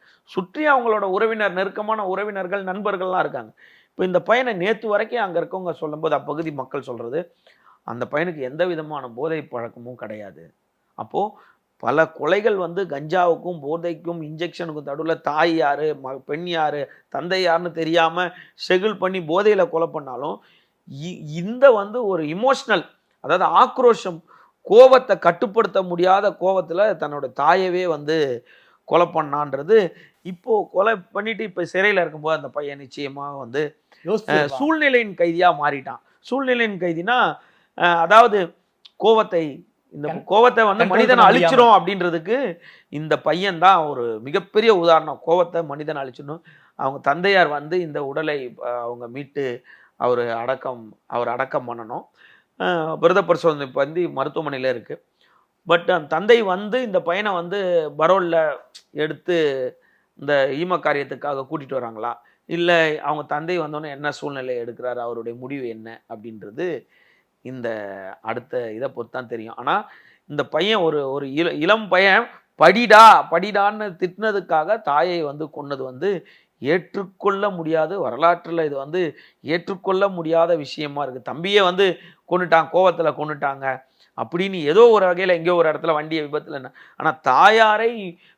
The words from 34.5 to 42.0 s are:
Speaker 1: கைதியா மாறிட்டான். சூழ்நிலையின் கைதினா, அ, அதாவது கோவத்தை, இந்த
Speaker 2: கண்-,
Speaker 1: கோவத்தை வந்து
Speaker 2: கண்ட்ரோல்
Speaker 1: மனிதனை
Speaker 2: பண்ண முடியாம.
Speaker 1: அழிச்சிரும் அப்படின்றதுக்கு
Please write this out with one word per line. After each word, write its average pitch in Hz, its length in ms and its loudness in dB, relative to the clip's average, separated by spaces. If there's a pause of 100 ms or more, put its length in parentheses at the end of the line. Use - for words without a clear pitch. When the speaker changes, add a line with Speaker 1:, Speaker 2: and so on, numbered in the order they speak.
Speaker 1:
கைதியா 175 480 2
மாறிட்டான். 139 360 -4 (200)
சூழ்நிலையின் 240 600 -2
கைதினா, 175 580 0 (400)
அ, 175 200 4
அதாவது 202 560 6 (460)
கோவத்தை, 202 640 2 (280)
இந்த 147 160 -10
Speaker 2:
கண்-, 160 200 -8
Speaker 1:
கோவத்தை 220 380 4
வந்து 208 180 2
Speaker 2:
கண்ட்ரோல் 185 40 0
Speaker 1:
மனிதனை 233 360 6
Speaker 2:
பண்ண 190 160 8
முடியாம. - 20 2
Speaker 1:
அழிச்சிரும் 202 400 6
அப்படின்றதுக்கு 180 760 -2 (320)